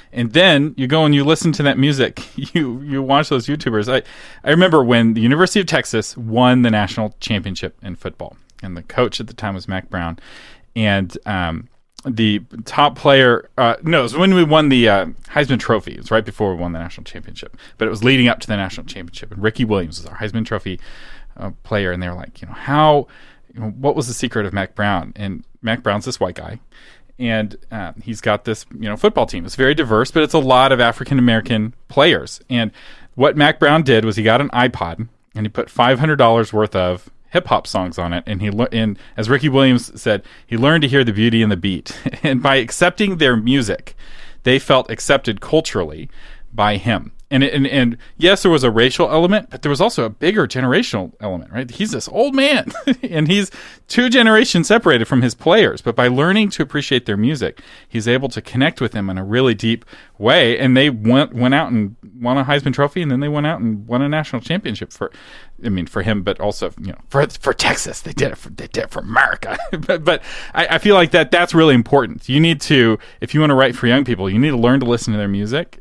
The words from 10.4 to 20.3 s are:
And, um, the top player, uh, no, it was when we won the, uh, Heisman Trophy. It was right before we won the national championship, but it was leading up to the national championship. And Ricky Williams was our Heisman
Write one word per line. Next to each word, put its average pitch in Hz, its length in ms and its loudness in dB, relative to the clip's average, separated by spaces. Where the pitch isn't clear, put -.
And, 101 400 0
um, 85 420 -6
the 110 340 0
top 147 320 0
player, 131 640 4
uh, 117 260 2
no, 160 160 2
it 127 40 2
was 120 120 -6
when 190 180 2
we 180 100 4
won 151 260 4
the, 123 180 4
uh, 98 180 4
Heisman 135 300 0
Trophy. - 340 -2
It - 40 -16
was - 140 -12
right 110 120 2
before 98 320 -4
we 85 60 -8
won 87 100 -4
the 82 80 -8
national 85 240 -14
championship, - 540 -18
but 113 100 -2
it 98 40 -2
was 104 120 -4
leading 127 260 4
up 117 100 0
to - 80 -12
the 110 80 -4
national 95 300 -8
championship. - 460 -16
And 98 120 -8
Ricky 113 220 0
Williams 92 360 -4
was 85 80 -16
our - 80 -16
Heisman 107 280 -6